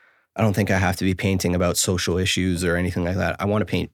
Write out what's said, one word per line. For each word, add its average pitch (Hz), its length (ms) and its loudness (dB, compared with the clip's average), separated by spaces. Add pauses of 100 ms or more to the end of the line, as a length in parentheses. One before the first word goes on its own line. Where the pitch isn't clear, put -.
(360)
I - 60 0
don't 107 120 4
think 101 160 2
I 92 80 2
have 92 180 2
to - 80 -4
be 92 100 2
painting 95 400 0
about 87 240 0
social 90 400 0
issues 90 460 0
or 85 120 0
anything 87 280 -2
like 92 120 -2
that. 87 240 -2
I 98 60 -2
wanna 104 180 0
paint 87 300 -4